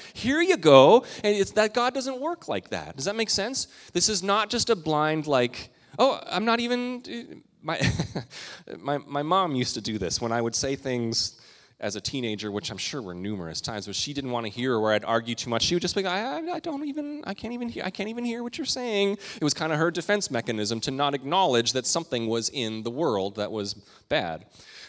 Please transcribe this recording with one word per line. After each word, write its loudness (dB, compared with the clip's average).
Here 0
you 4
go." 12
And 2
it's 0
that 2
God 0
doesn't -4
work -6
like -4
that. -8
Does -6
that -4
make -2
sense? -2
This 4
is -2
not 2
just 0
a 6
blind, 2
like, 2
"Oh, 4
I'm -4
not 2
even," -4
uh, -12
my, -4
<laughs> -16
my, -2
my -4
mom 2
used 0
to -6
do -4
this -2
when -2
I 2
would -2
say -2
things -4
as -6
a -6
teenager, -4
which -6
I'm -10
sure -6
were -8
numerous -6
times, -8
but -10
she -4
didn't -6
wanna -2
hear -2
or 2
where 4
I'd 2
argue 0
too -6
much. 2
She 0
would 2
just -2
be 0
like, -2
"I, -4
I, -6
I -6
don't -6
even, -8
I -6
can't -8
even -6
hear, -8
I -4
can't -8
even -6
hear -4
what -8
you're -6
saying." 0
It -4
was 2
kinda 0
her 2
defense -2
mechanism -2
to -4
not 0
acknowledge 2
that -2
something -2
was -2
in -4
the -4
world 0
that -4
was -4
bad. -2